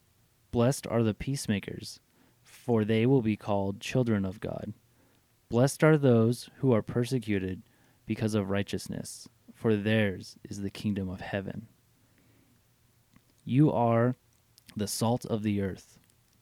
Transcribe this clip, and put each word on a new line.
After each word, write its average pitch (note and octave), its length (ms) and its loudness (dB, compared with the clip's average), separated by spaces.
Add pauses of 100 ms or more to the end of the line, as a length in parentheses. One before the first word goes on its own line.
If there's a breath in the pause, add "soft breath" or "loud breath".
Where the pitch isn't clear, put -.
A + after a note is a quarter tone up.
(520)
Blessed A#2+ 340 2
are A#2 160 0
the G#2+ 120 2
peacemakers, - 840 -6 (460 soft breath)
for A2+ 400 0
they A2 200 2
will C3 160 4
be G#2+ 160 0
called G2+ 440 -2
children A#2 440 0
of F#2+ 140 -6
God. - 340 -10 (760 soft breath)
Blessed B2 340 2
are D#3 160 8
those A#2+ 500 4 (100)
who C3+ 140 2
are G#2+ 80 4
persecuted G2+ 840 -2 (440 soft breath)
because G#2+ 300 -2
of G2 120 0
righteousness, - 800 -6 (240)
for A2+ 220 0
theirs G#2 680 -2
is G2+ 160 -10
the G2 100 -4
kingdom G2 380 -4
of F#2 140 -10
heaven." G2 440 -8 (1800 soft breath)
You C#3+ 280 4
are A#2 420 2 (640)
the G#2 100 -4
salt A#2 400 -2
of G#2+ 160 -4
the G#2 180 0
earth. - 380 -8 (440)